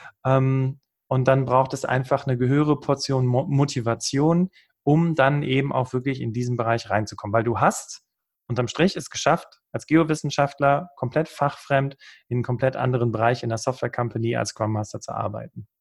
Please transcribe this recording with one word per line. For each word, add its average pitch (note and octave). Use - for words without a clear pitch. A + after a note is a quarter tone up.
ähm, C3
und C3
dann C3+
braucht C3
es -
einfach C3
eine C3
gehöre D3
Portion C3+
Mo-, B2
Motivation, C#3
um D#3+
dann C#3+
eben C3+
auch B2+
wirklich B2+
in A#2
diesen B2
Bereich A#2
reinzukommen. G#2
Weil A2+
du A2+
hast -
unterm B2
Strich -
es -
geschafft, -
als -
Geowissenschaftler D3
komplett D3+
fachfremd C#3
in B2
einem A#2+
komplett C3
anderen B2
Bereich A#2
in A#2+
der A2+
Software B2
Company A#2
als A2+
Scrum A2
Master G#2+
zu -
arbeiten. G#2+